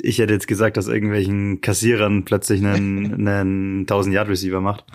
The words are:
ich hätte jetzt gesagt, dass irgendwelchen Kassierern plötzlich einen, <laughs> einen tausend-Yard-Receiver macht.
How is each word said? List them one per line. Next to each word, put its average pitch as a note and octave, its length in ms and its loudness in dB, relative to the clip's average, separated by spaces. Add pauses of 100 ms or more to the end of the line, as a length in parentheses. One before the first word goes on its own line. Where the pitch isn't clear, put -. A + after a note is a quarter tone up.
ich A2+ 180 0
hätte G#2+ 140 2
jetzt G#2+ 140 -2
gesagt, G#2 300 0
dass F#2+ 100 -2
irgendwelchen G2+ 720 -2
Kassierern G#2 640 2
plötzlich G2+ 400 0
einen, G2+ 640 0
<laughs> - 0 -
einen G2 580 0
tausend-Yard-Receiver F#2+ 760 0
macht. G2+ 340 -4